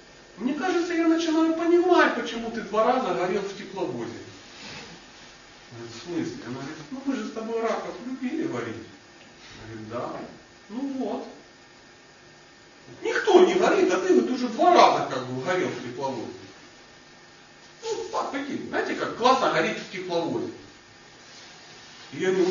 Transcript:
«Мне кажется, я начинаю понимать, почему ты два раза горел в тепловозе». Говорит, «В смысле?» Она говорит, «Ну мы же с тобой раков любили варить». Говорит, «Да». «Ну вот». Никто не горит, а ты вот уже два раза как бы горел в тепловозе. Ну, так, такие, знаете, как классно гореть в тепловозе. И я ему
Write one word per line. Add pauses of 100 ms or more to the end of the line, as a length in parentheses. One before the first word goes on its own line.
(380)
«Мне
кажется,
я
начинаю
понимать,
почему
ты
два
раза
горел
в
тепловозе». (1600)
Говорит,
«В
смысле?»
Она
говорит, (140)
«Ну
мы
же
с
тобой
раков (120)
любили
варить». (800)
Говорит,
«Да». (580)
«Ну (180)
вот». (1700)
Никто
не
горит,
а
ты
вот
уже
два
раза
как
бы
горел
в
тепловозе. (1500)
Ну,
так,
такие,
знаете,
как
классно
гореть
в
тепловозе. (1600)
И
я
ему